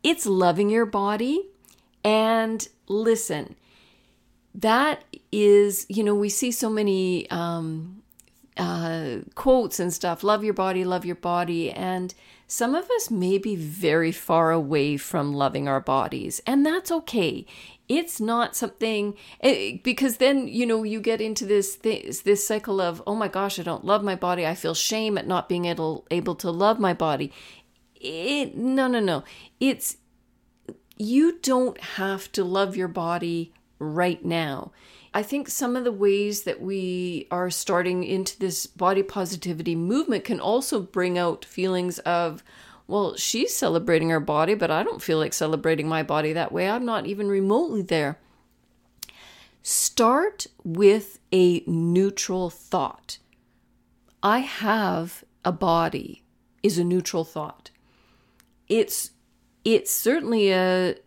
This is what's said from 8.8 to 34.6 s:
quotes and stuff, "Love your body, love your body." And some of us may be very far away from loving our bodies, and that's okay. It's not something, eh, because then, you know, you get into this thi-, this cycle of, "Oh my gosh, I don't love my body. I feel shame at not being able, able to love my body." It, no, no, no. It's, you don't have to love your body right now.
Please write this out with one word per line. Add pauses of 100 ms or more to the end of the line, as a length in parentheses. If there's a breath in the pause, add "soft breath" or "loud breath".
quotes
and
stuff,
"Love
your
body,
love
your
body."
And (340 soft breath)
some
of
us
may
be
very
far
away
from
loving
our
bodies,
and
that's
okay. (420 loud breath)
It's
not
something, (260 loud breath)
eh,
because
then,
you
know,
you
get
into
this
thi-, (140)
this
cycle
of,
"Oh
my
gosh,
I
don't
love
my
body.
I
feel
shame
at
not
being
able,
able
to
love
my
body." (640 loud breath)
It,
no,
no,
no. (360 loud breath)
It's, (1000)
you
don't
have
to
love
your
body (240)
right
now. (420 loud breath)